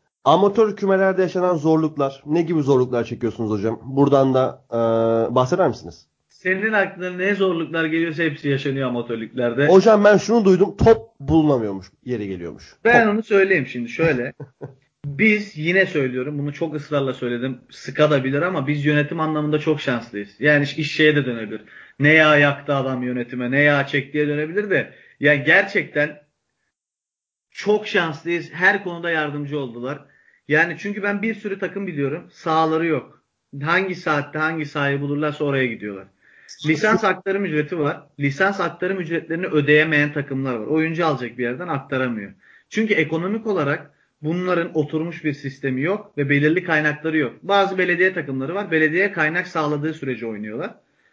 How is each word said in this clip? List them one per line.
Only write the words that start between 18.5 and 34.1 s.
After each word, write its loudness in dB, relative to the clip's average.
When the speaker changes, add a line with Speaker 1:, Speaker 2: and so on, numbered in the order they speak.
Speaker 2:
biz -2
yönetim 0
anlamında 0
çok -2
şanslıyız. -6
Yani 4
iş, -6
iş -4
şeye 6
de 2
dönebilir. -6
Ne 6
yağ 6
yaktı 2
adam -2
yönetime, -6
ne 2
yağ 4
çektiye -2
dönebilir -4
de. -2
Ya 4
gerçekten 0
çok -2
şanslıyız. -2
Her 2
konuda -6
yardımcı -4
oldular. -8
Yani 0
çünkü -8
ben -2
bir -4
sürü -8
takım -6
biliyorum. -6
Sahaları 0
yok. -4
Hangi 0
saatte -4